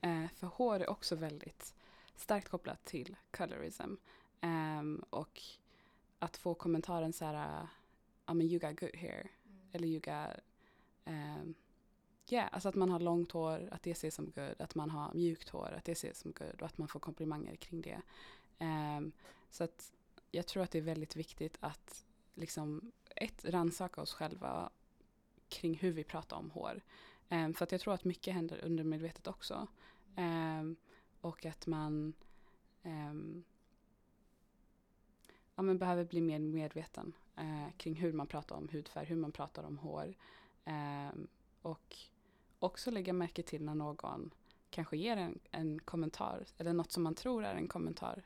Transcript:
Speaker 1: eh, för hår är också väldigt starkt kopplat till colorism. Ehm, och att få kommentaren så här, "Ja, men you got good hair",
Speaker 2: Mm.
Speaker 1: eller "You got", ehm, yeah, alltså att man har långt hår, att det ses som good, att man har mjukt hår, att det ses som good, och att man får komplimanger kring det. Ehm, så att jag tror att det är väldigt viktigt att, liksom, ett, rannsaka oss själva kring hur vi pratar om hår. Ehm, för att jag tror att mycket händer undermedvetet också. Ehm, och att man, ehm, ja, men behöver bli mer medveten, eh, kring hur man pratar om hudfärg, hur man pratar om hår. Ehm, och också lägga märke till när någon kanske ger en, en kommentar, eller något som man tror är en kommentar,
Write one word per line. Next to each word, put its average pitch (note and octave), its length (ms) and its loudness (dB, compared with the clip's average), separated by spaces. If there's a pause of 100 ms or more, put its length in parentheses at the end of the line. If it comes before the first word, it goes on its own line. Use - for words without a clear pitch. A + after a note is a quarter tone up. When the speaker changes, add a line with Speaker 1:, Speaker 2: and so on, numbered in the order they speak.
Speaker 1:
eh, E3+ 260 4
för - 200 -6
hår G#3+ 320 4
är F3+ 100 2
också - 260 2
väldigt D#3 600 -4 (400)
starkt - 340 2
kopplat - 360 -4
till E3+ 300 -4 (160)
colorism. - 640 -4 (460)
Ehm, D#3 680 2
och - 320 -4 (800)
att - 180 -4
få F3 160 2
kommentaren E3 600 2
så - 120 -4
här, D3+ 420 -2 (580)
"Ja, - 80 0
men E3 140 8
you E3+ 120 4
got D#3 200 -2
good - 160 -4
hair", - 360 -6 (140)
Speaker 2:
Mm. - 260 -20
Speaker 1:
eller E3+ 160 2
"You D#3+ 120 4
got", D3+ 440 -4 (600)
ehm, D3+ 500 -6 (760)
yeah, A#3+ 220 4
alltså F#3+ 180 0
att F#3 60 2
man F#3 140 8
har F3 100 6
långt E3+ 320 4
hår, D#3+ 400 0
att E3+ 120 -8
det F3 80 0
ses D#3+ 240 -2
som D3+ 100 -4
good, C#3 360 -4
att - 140 -4
man D#3 140 2
har D3+ 240 -2
mjukt E3+ 360 4
hår, - 280 -4
att - 80 -8
det E3 60 0
ses - 280 -4
som D#3 120 -8
good, - 300 -8
och E3 40 -4
att - 120 -8
man D3+ 100 0
får D3+ 120 -6
komplimanger D#3 560 -2
kring - 260 -6
det. - 200 -6 (580)
Ehm, D3+ 520 0 (380)
så - 140 -2
att - 300 -6 (380)
jag F3 160 0
tror F#3+ 160 2
att F3+ 80 -2
det E3+ 60 4
är D#3 40 2
väldigt D#3+ 340 -2
viktigt D#3+ 460 -4
att, - 440 -6 (280)
liksom, D#3 580 -4 (240)
ett, - 300 -4
rannsaka E3+ 560 2
oss D3 120 -4
själva - 560 -2 (800)
kring E3 260 0
hur F3+ 160 4
vi D#3+ 120 0
pratar - 340 -6
om - 140 -6
hår. - 300 -4 (480)
Ehm, E3 240 4
för - 100 0
att F3 80 2
jag F#3 100 2
tror G#3 120 2
att F3+ 100 0
mycket F3+ 300 2
händer E3 320 0
undermedvetet D#3+ 600 0
också. - 400 -4 (480)
Ehm, D#3+ 600 2 (460)
och E3 240 -4
att - 220 -8
man, D#3 460 2 (680)
ehm, D#3 600 -6 (2000)
ja, F#3+ 80 2
men F#3+ 140 8
behöver F3+ 280 6
bli E3+ 160 4
mer D#3+ 180 6
medveten, D#3 760 -2 (220)
eh, D#3 420 -4
kring D#3+ 180 -2
hur E3 180 4
man D3+ 140 0
pratar - 280 -4
om D3 160 -6
hudfärg, D3 340 -4
hur E3 100 -2
man D#3 160 0
pratar D3+ 320 -6
om D3+ 140 -6
hår. D3+ 380 -4 (500)
Ehm, D3 600 -4 (340)
och - 360 -8 (640)
också F#3 320 2
lägga F#3 220 2
märke F3 300 2
till D#3 200 -4
när D3+ 120 0
någon - 580 -2 (360)
kanske D#3 280 -2
ger G#3+ 200 2
en, E3+ 220 0 (120)
en D#3+ 280 0
kommentar, - 640 0 (120)
eller E3+ 160 2
något E3+ 180 4
som F3+ 120 2
man D#3+ 120 4
tror A#3+ 280 2
är G2+ 120 0
en E3+ 120 0
kommentar, E3 580 -2